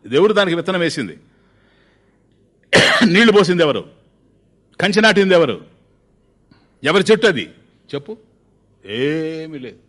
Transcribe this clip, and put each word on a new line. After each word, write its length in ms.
దేవుడు 260
దానికి 220
విత్తనం 240
వేసింది, 400
<coughs> 360
నీళ్లు 240
పోసింది 320
ఎవరు? 260
కంచె 200
నాటింది 320
ఎవరు? 320
ఎవరి 280
చెట్టు 160
అది 220
చెప్పు? 220
ఏమీ 720
లేదు. 180